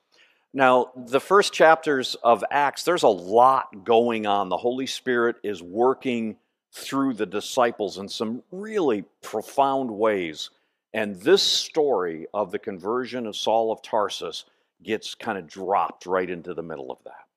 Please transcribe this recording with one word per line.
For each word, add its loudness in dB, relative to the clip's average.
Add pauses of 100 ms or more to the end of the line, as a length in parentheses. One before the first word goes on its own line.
(540)
Now, 4
the 0
first 4
chapters 4
of 4
Acts, -2
there's 0
a 6
lot 2
going 2
on. 0
The -2
Holy -2
Spirit 0
is -6
working -2 (340)
through -4
the -4
disciples -2
in -10
some -6
really -2 (180)
profound -2
ways. -2 (460)
And -4
this 4
story 0
of -2
the -4
conversion -6
of -8
Saul 0
of -6
Tarsus -4 (360)
gets -6
kind -6
of -10
dropped -2
right 0
into -10
the -8
middle -12
of -16
that. -20 (100)